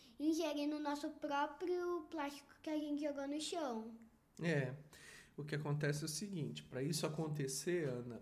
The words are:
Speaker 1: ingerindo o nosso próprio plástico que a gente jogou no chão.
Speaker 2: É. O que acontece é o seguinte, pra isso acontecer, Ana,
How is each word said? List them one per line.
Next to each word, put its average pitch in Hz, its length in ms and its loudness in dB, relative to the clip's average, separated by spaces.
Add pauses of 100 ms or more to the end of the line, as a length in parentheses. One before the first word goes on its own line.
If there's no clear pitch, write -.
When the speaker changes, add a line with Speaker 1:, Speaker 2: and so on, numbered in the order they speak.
(180)
Speaker 1:
ingerindo 302 580 4
o 302 40 -2
nosso 294 300 0
próprio 330 1000 0
plástico 285 520 -6
que 311 80 -2
a 302 80 2
gente 294 240 0
jogou 277 260 0
no 294 120 0
chão. 240 540 -2 (480)
Speaker 2:
É. 156 300 4 (640)
O 147 80 -4
que 151 100 -2
acontece 147 480 2
é 165 40 -2
o - 20 -2
seguinte, 180 560 -2
pra 127 180 -2
isso 165 220 2
acontecer, 156 840 0
Ana, 123 360 -2